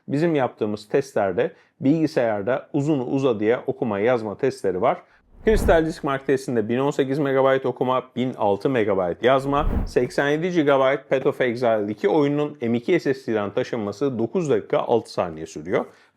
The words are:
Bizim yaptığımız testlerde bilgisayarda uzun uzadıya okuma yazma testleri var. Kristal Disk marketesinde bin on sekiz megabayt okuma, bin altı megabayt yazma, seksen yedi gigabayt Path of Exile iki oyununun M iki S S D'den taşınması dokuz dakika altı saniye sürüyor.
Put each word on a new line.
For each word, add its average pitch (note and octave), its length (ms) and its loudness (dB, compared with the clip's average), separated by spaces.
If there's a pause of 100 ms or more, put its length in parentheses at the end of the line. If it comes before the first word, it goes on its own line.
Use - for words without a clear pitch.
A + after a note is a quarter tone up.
Bizim D#3 260 0
yaptığımız A#2 540 -4
testlerde A#2+ 640 0 (280)
bilgisayarda C3 920 0
uzun C#3+ 280 0
uzadıya B2 640 0
okuma A#2 320 -2
yazma A2 380 0
testleri F#2+ 440 -2
var. C3+ 220 0 (420)
Kristal F#3 420 4
Disk D#3 180 -8
marketesinde C3+ 640 -2
bin A#2 100 0
on C#3+ 120 0
sekiz C#3 280 -2
megabayt C3+ 480 2
okuma, B2+ 360 0 (140)
bin B2 180 -2
altı G#2 360 0
megabayt G2 520 0
yazma, C#3 480 2 (160)
seksen C#3+ 420 0
yedi D#3+ 220 0
gigabayt C#3+ 600 2
Path C3+ 160 0
of C3+ 140 0
Exile A#2 520 0
iki - 160 -2
oyununun D3 520 0
M A#2 160 0
iki E3 240 0
S C#3 140 0
S - 180 -6
D'den G2+ 180 -2
taşınması B2 680 -4
dokuz D3 320 -2
dakika A#2 280 0
altı - 340 0
saniye E2 340 -6
sürüyor. F2+ 380 -4 (320)